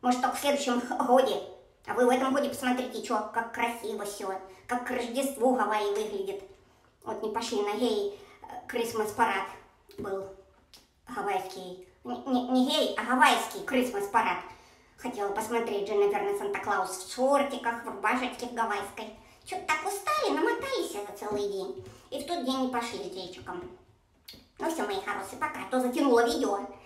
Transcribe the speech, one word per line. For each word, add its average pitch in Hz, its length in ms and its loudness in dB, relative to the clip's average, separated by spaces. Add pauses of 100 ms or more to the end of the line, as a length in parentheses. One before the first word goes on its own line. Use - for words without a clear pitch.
Может, 247 200 2
только 254 160 0
в - 20 -6
следующем 277 400 2
х-, - 240 -4
годе? 247 320 6 (500)
А - 80 -6
вы 240 120 6
в 240 40 8
этом 262 240 4
годе - 160 2
посмотрите, 247 520 -2
че, - 320 -2
как 226 200 -2
красиво 214 520 -2
все, 190 340 -6 (280)
как 247 180 -2
к 254 60 -4
Рождеству 247 640 2
Гавайи 208 380 2
выглядит. 202 500 -4 (680)
Вот - 140 -4
не 214 80 -2
пошли 226 300 -2
на 208 140 0
гей, 214 440 0 (240)
э, - 20 -18 (220)
Крисмас 233 440 -2
парад 196 360 2 (500)
был 190 300 -6 (800)
гавайский. 254 800 -4 (160)
Не, 240 140 -6 (100)
не, 247 220 2
не 254 200 4
гей, 302 260 2
а 240 80 -2
гавайский - 600 4
Крисмас 247 420 0
парад. 202 300 4 (600)
Хотела 202 340 -4
посмотреть 214 580 0
Дженнифер 294 320 4
на - 160 0
Санта-Клаус - 680 -2
в - 80 -10
шортиках, 247 680 2
в - 40 -8
рубашечке 247 600 -2
в - 60 -8
гавайской. 220 640 -4 (280)
Че-то 359 220 -8
так 311 220 0
устали, 403 480 0
намотались 466 560 0
за 403 260 -10
целый 202 340 -4
день. 190 320 -6 (280)
И 269 100 -6
в - 60 -10
тот 339 180 -4
день 262 200 0
не 247 60 -2
пошли 240 280 -4
с 190 140 -8
Джейчиком. 180 500 -10 (960)
Ну 330 120 0
все, 330 140 -2
мои 392 160 -2
хорошие, - 380 -6
пока. 302 240 -2
А - 80 -6
то 254 80 4
затянуло 247 460 6
видео. 202 340 2 (260)